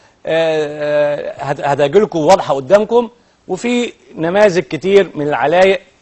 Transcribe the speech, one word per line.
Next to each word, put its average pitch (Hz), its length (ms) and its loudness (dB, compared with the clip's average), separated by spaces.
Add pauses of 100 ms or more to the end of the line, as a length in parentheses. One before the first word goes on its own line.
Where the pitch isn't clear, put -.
(260)
آه، 147 1120 -2
هت-، 143 220 -6
هتجيلكوا 147 680 0
واضحة 165 280 2
قدامكم، 208 540 2 (400)
وفي 240 440 -4 (220)
نماذج 185 480 2
كتير 180 520 0
من 147 140 -4
العلايق 170 520 2 (220)